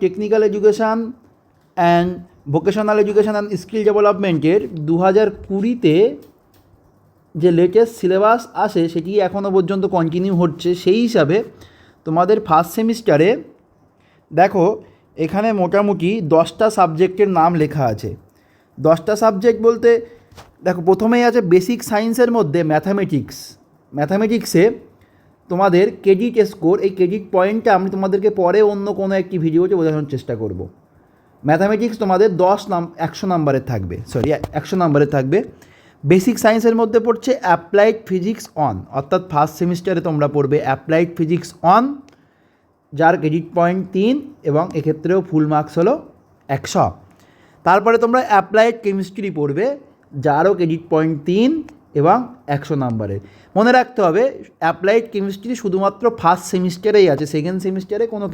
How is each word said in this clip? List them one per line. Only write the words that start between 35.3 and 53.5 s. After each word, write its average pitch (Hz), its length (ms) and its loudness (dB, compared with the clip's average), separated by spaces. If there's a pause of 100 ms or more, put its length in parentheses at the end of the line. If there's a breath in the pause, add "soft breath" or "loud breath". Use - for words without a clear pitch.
বেসিক 190 340 2
সায়েন্সের 226 360 2
মধ্যে 226 260 0
পড়ছে 233 260 0 (140)
অ্যাপ্লাইড 202 500 2 (120)
ফিজিক্স 190 360 -4 (120)
ওয়ান, 131 200 -2 (220)
অর্থাৎ 175 240 -2 (100)
ফার্স্ট 156 280 0
সেমিস্টারে 175 480 -2
তোমরা 147 260 0
পড়বে 143 320 2
অ্যাপ্লাইড 156 420 0 (100)
ফিজিক্স 170 320 -2 (120)
ওয়ান, 202 220 4 (1080 soft breath)
যার 165 300 2
ক্রেডিট 160 240 -2 (100)
পয়েন্ট 175 260 0 (140)
তিন 214 180 2 (360)
এবং 151 140 0 (140)
এক্ষেত্রেও 156 500 -2
ফুল 156 240 0
মার্কস 151 280 -2
হলো 214 140 2 (600)
একশো। 151 300 -2 (800 soft breath)
তারপরে 202 380 4
তোমরা 240 160 2 (120)
অ্যাপ্লাইড 214 520 2
কেমিস্ট্রি 196 440 -4 (100)
পড়বে, 147 280 -2 (600)
যারও 156 320 2
ক্রেডিট 165 240 -2 (100)
পয়েন্ট 160 220 0 (140)
তিন 214 220 2 (500)
এবং 180 180 4 (380)
একশো 143 180 -8 (100)
নাম্বারের। 107 360 -6 (360 loud breath)